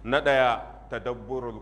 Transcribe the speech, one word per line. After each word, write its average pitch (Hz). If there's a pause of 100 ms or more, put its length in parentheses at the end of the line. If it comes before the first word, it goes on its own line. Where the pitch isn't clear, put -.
Na 131
ɗaya, 131 (280)
tadabburul 120